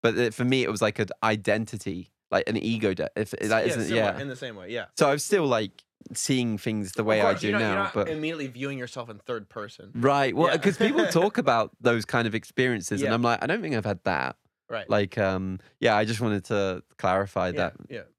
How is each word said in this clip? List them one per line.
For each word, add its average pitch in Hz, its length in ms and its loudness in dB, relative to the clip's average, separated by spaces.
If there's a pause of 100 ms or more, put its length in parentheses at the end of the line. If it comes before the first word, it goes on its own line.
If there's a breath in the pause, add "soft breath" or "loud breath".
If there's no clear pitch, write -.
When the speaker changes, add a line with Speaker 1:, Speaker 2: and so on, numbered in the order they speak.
Speaker 1:
but 110 160 2
it, 117 160 2
for 123 100 -2
me, 127 200 2
it - 60 0
was 104 120 -2
like 107 160 0
an 104 100 0 (140)
identity, 107 880 -2 (180)
like 90 160 2
an 110 120 0
ego 110 340 0
death. 82 240 -4
If, 107 240 -4
Speaker 2:
S-, 104 80 -4
Speaker 1:
that 113 160 2
Speaker 2:
yeah, - 80 2
Speaker 1:
isn't, 110 140 -2
Speaker 2:
similar, 110 160 0
Speaker 1:
yeah. 101 180 -2
Speaker 2:
in 139 80 -8
the 127 80 -10
same 123 180 -12
way, 92 160 -16
yeah. 117 160 -6 (120)
Speaker 1:
So 151 100 4
I 139 40 4
was 147 120 -2
still, 185 220 2
like, 110 360 0 (320)
seeing 120 440 0
things 104 340 -4
the 110 120 -2
way 107 160 4
Speaker 2:
Of 101 60 6
Speaker 1:
I 98 40 6
Speaker 2:
course, 98 120 -2
Speaker 1:
do 107 80 0
Speaker 2:
you're 104 100 2
not, 110 40 2
Speaker 1:
now, 107 100 0
Speaker 2:
you're 98 100 0
not 95 100 -6
Speaker 1:
but 104 140 0
Speaker 2:
immediately 156 400 -6
viewing 135 280 -8
yourself 120 320 -10
in 104 120 -16
third 113 280 -8
person. 101 460 -14
Speaker 1:
Right. 135 400 2
Well, 160 160 4
Speaker 2:
Yeah. 170 80 2
Speaker 1:
'cause 170 180 2
people 294 300 4
Speaker 2:
<laughs> - 60 -2
Speaker 1:
talk 180 260 4
about 120 320 2 (100)
those 117 240 2
kind 117 220 0
of 107 80 -2
experiences, 113 680 -2
and 135 80 0
Speaker 2:
Yeah. 117 40 4
Speaker 1:
I'm 117 80 2
like, 120 180 2
"I - 60 -2
don't 208 160 -2
think 151 140 -4
I've 104 80 -2
had 101 180 -2
that." 65 320 -2 (340)
Speaker 2:
Right. 110 220 -8
Speaker 1:
Like, 104 260 0
um, 95 440 0 (180 soft breath)
yeah, 113 180 4
I 107 80 4
just 110 160 -2
wanted 104 260 0
to 98 360 0 (160)
clarify 95 520 0
Speaker 2:
Yeah, - 20 -6
Speaker 1:
that. 90 220 -2 (140)
Speaker 2:
yeah. 117 120 -10 (180)